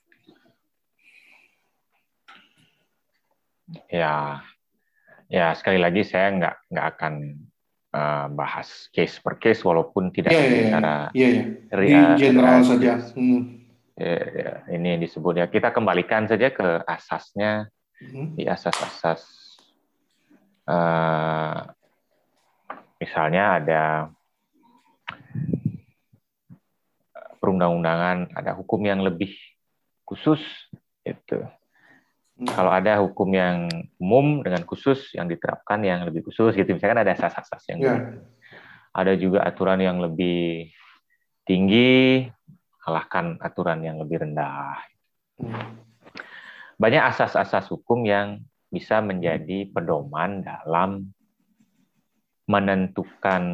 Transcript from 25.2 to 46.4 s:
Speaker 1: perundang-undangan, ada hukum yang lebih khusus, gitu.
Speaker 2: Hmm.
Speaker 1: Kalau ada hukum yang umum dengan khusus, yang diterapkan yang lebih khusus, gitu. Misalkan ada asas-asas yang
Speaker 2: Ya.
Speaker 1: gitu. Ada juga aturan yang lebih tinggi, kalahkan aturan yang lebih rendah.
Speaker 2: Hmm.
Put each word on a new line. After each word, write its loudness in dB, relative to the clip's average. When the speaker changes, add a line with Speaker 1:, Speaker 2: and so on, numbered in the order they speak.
Speaker 1:
perundang-undangan, 0
ada -6
hukum -4
yang 0
lebih -4
khusus, -2
gitu. -8
Speaker 2:
Hmm. -4
Speaker 1:
Kalau 2
ada 2
hukum -2
yang 0
umum 2
dengan -4
khusus, -4
yang -6
diterapkan -4
yang 0
lebih -6
khusus, 2
gitu. 2
Misalkan 2
ada 2
asas-asas -6
yang -8
Speaker 2:
Ya. 2
Speaker 1:
gitu. -10
Ada 2
juga 2
aturan 0
yang 0
lebih -2
tinggi, 4
kalahkan -4
aturan -4
yang -8
lebih -4
rendah. -8
Speaker 2:
Hmm. -10